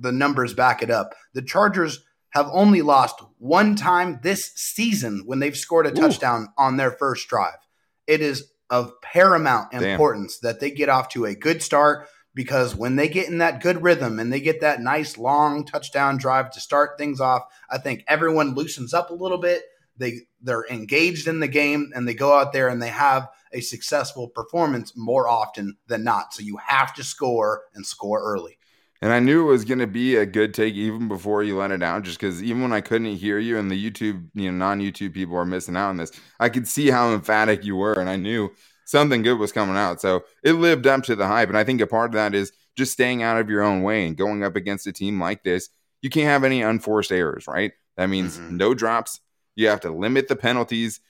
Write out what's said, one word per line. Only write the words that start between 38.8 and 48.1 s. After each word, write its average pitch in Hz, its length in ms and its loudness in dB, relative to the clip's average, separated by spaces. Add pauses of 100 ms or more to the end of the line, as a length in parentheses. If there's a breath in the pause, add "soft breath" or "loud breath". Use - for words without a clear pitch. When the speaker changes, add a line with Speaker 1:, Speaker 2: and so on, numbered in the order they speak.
Speaker 2:
something 147 360 2
good 117 160 4
was 104 140 -2
coming 98 240 0
out. 92 240 -2
So 92 240 0 (180 soft breath)
it 156 120 4
lived 165 340 2
up 135 160 4
to 123 100 -2
the 101 140 2
hype, 107 200 4
and 101 100 0
I 110 60 4
think 123 160 0
a 104 60 4
part 117 240 0
of 117 40 -6
that 107 200 0
is 98 160 -2 (260)
just 131 160 -2
staying 123 300 0
out 113 160 0
of 110 100 -2
your 104 140 0
own 98 200 2
way 101 260 0
and 80 80 -6
going 101 260 -2
up 98 140 -4
against 98 320 -6
a 98 40 -8
team 98 280 -4
like 92 240 -4
this. 92 240 -2 (340)
You 135 80 -6
can't 151 160 0
have 143 160 4
any 131 200 2
unforced 107 500 0
errors, 87 340 -2
right? 85 260 -4 (240)
That 92 120 -2
means 92 300 -2